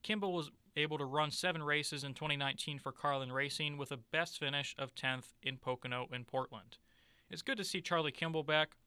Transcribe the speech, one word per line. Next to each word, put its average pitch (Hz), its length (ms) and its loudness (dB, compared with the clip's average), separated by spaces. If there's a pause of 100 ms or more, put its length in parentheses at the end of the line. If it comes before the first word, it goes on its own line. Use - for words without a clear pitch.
Kimball 202 280 0
was 160 200 -2 (240)
able 151 200 2
to 143 80 0
run 147 280 2
seven 175 320 2
races 147 400 0
in 139 100 -4
twenty 147 220 0
nineteen 139 420 -2
for 135 140 -4
Carlin 135 400 0
Racing 143 460 0
with 139 120 -4
a 139 60 -4
best 160 420 -2
finish 143 400 -2
of 135 160 -4
tenth 127 380 -2 (100)
in 131 140 -2
Pocono 127 560 -2
in 123 100 -6
Portland. 120 540 -4 (520)
It's - 140 -8
good 269 160 0
to 196 60 -2
see 185 160 -2
Charlie 160 320 2
Kimball 160 320 0
back. 156 320 4 (100)